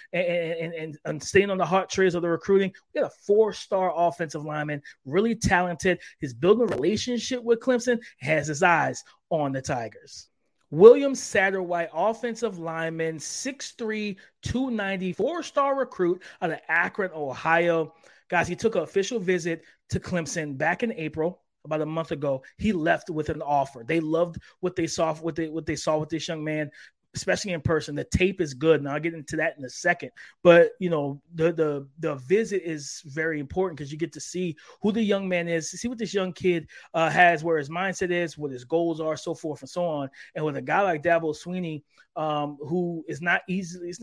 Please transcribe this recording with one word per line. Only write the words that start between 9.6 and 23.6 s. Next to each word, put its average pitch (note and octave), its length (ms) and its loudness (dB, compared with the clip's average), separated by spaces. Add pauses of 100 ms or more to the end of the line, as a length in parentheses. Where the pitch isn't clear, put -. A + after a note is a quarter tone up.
Tigers. - 680 -8 (420)
William B3+ 440 10
Satterwhite, F#3 800 0
offensive A3 680 -2
lineman, D#3+ 580 -4
six - 540 -10
three, G#3+ 460 -6 (220)
two C4 300 -2
ninety, G3 420 -2
four-star C#4 640 0
recruit F#3 480 0 (180)
out E3+ 120 -2
of D3 160 -8
Akron, F3+ 440 0
Ohio. D#3+ 800 0 (360)
Guys, E3+ 180 2
he F3 80 -4
took - 220 0
an E3+ 60 0
official G3 360 -2
visit E3+ 460 -2 (240)
to F#3+ 100 -4
Clemson D#3+ 580 -6
back D#3+ 280 0
in A3+ 80 -2
April, D#3+ 500 -4 (220)
about D#3 160 -4
a D3+ 60 -2
month D#3+ 260 -4
ago. C#3 320 -4 (120)
He G#3 160 0
left E3 380 0
with D#3 200 -4
an D3+ 120 -6
offer. C#3 420 -2